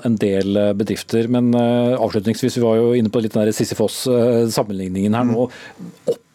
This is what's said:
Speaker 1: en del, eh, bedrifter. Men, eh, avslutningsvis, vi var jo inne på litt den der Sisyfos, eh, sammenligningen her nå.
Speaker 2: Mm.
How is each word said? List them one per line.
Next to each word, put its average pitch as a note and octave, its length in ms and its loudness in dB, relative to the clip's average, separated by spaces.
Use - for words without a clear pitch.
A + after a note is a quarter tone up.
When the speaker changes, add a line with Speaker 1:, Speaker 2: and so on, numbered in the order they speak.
Speaker 1:
en A#2 100 0
del, G2 400 0
eh, G#2 160 2
bedrifter. G#2+ 560 -2
Men, B2 260 2
eh, A#2+ 440 2
avslutningsvis, A2 580 -2
vi B2 80 0
var A2+ 160 4
jo A#2+ 140 4
inne A2+ 180 2
på A#2+ 100 0
litt A2 120 -4
den A2 100 0
der G#2+ 80 2
Sisyfos, G#2+ 560 -2
eh, A#2 400 2
sammenligningen G#2 720 -2
her B2 60 0
nå. B2 240 0
Speaker 2:
Mm. - 680 -10